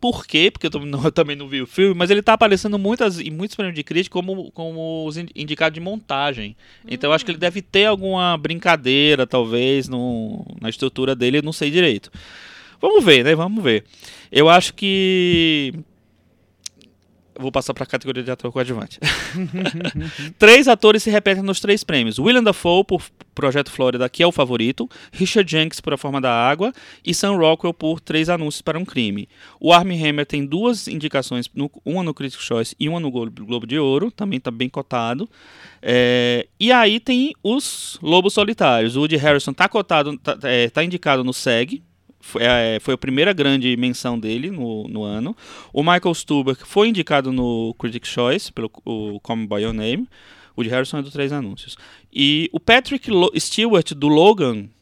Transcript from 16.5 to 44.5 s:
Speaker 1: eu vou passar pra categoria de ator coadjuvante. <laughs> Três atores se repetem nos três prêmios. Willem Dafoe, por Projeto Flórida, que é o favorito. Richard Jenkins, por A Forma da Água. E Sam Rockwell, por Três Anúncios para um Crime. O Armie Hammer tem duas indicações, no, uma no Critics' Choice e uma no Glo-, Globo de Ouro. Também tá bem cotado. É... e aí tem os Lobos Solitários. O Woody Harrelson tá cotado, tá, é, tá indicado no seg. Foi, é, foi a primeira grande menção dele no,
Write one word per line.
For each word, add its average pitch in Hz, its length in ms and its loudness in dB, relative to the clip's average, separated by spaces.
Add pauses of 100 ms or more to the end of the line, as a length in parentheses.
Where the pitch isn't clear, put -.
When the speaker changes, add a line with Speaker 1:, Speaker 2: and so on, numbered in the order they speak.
Speaker 1:
eu - 80 -18
vou 131 100 -8
passar - 200 -2
pra 131 140 -8
categoria 127 380 -6
de 123 60 -8
ator 127 220 -6
coadjuvante. 123 460 -6 (720)
<laughs> 160 680 -10
Três 247 300 8
atores 214 340 6
se 226 80 -2
repetem 202 320 2
nos 196 180 -2
três 202 240 0
prêmios. 117 340 -2
Willem 233 240 4
Dafoe, 185 420 2
por 180 180 -4 (320)
Projeto 139 360 -2
Flórida, 123 380 0
que - 140 -2
é 170 40 6
o 175 60 2
favorito. 127 580 -2 (220)
Richard 190 380 0
Jenkins, 160 300 -2
por 147 140 -4
A - 20 -6
Forma 139 240 -6
da 127 120 0
Água. 147 400 0 (320)
E 165 100 -2
Sam 202 220 -2
Rockwell, 165 360 2
por 160 280 -4
Três 156 280 -2
Anúncios 165 340 -4
para 160 160 -4
um 180 60 -6
Crime. 104 440 -4 (320)
O 160 120 6
Armie 175 240 6 (100)
Hammer 147 200 0
tem 143 180 -4
duas 202 440 -2
indicações, 139 680 -4
no, 139 160 -4 (140)
uma 175 180 -2
no 165 100 -4
Critics' 139 320 -10
Choice 113 340 -2
e 147 100 -2
uma 170 120 -4
no 151 100 -4
Glo-, 120 200 -6
Globo 110 360 -8
de 127 120 -4
Ouro. 147 320 2
Também 196 300 -6
tá 127 100 -6
bem 120 180 -4
cotado. 127 600 -4 (520)
É... 123 640 2 (140)
e 220 120 2
aí 233 280 4
tem 262 320 0 (100)
os - 600 -4
Lobos 180 320 2
Solitários. 135 600 2
O 139 40 0
Woody 151 160 0
Harrelson 143 360 2
tá 180 160 2
cotado, 151 500 0
tá, - 240 -4
é, 123 260 2
tá 151 160 -2
indicado 156 400 -2
no 127 80 -2
seg. 131 500 -2 (420)
Foi, - 200 -6
é, 117 340 2
foi 131 160 -2
a 123 40 -8
primeira 139 340 0
grande 139 440 0
menção 123 400 -4
dele 113 320 -6
no, 117 380 -8